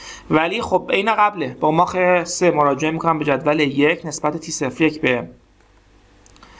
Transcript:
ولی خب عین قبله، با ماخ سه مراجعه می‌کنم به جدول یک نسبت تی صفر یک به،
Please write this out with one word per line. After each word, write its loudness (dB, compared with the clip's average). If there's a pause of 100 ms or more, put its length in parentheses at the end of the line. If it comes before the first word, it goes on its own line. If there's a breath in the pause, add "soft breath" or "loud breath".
(300 loud breath)
ولی 0
خب -2
عین 0
قبله، 0
با 2
ماخ 2
سه 2
مراجعه 2
می‌کنم 0
به -4
جدول 0
یک 2
نسبت -4
تی -6
صفر -2
یک 0
به، -2 (1300 loud breath)